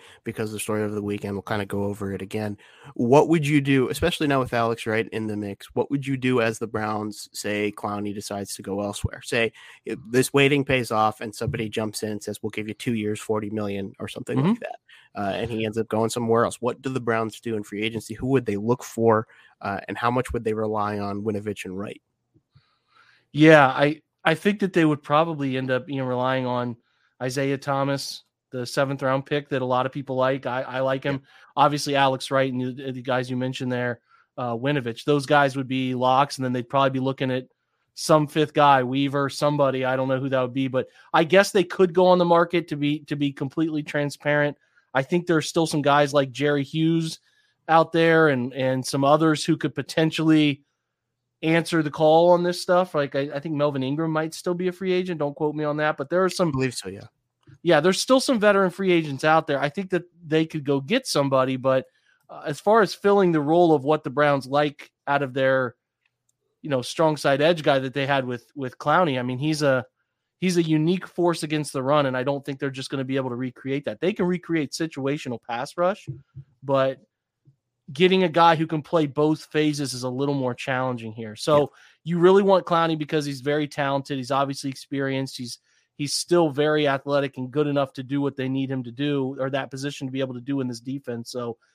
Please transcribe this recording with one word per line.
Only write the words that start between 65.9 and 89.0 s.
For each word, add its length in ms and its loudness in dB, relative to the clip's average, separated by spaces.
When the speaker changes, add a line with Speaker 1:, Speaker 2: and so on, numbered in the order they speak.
Speaker 2:
you 80 -8
know, 120 0
strong 340 0
side 240 0
edge 220 2
guy 160 2
that 160 -4
they 120 -2
had 200 0
with, 280 -8
with 240 -8
Clowney, 400 2
I 40 -2
mean, 160 -4
he's 240 -2
a, 220 2
he's 200 0
a 40 4
unique 440 0
force 360 0
against 300 -4
the 100 -4
run, 240 2
and 100 -2
I 60 -2
don't 220 -4
think 140 -8
they're 120 -4
just 200 -10
gonna 120 -4
be 140 -4
able 140 -2
to 60 -6
recreate 500 -6
that. 140 -6
They 120 0
can 140 -2
recreate 460 -2
situational 720 -6
pass 340 -8
rush, 300 -2
but 360 2
getting 300 4
a 60 4
guy 260 6
who 140 0
can 140 -4
play 240 0
both 400 0
phases 480 -2
is 100 -8
a 40 -4
little 260 -2
more 200 -2
challenging 580 -4
here. 220 -12
So 240 2
Speaker 1:
Yeah. 80 4
Speaker 2:
you 160 -2
really 240 8
want 200 6
Clowney 320 2
because 280 -2
he's 160 -8
very 260 0
talented. 500 -4
He's 140 -8
obviously 400 -2
experienced. 640 -6
He's, 220 -12
he's 180 -6
still 360 2
very 360 2
athletic 500 0
and 140 -8
good 160 0
enough 280 -2
to 100 -10
do 160 -4
what 160 -4
they 120 -4
need 220 -4
him 140 -6
to 80 -12
do, 480 -4